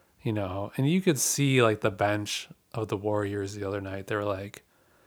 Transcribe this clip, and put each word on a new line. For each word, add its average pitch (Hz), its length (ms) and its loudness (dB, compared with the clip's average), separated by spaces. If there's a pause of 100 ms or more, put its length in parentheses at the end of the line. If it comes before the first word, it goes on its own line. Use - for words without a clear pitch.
(220)
You 113 100 -2
know? 101 440 -4
And 135 140 2
you 185 100 4
could 160 200 2
see, 135 420 4
like, 110 200 4
the 110 80 2
bench 104 580 -2 (260)
of 110 140 -4
the 110 80 -2
Warriors 101 580 -2
the 101 80 -8
other 98 180 -4
night. 95 280 -8
They 110 80 -2
were 104 80 -2
like, 101 400 -6 (420)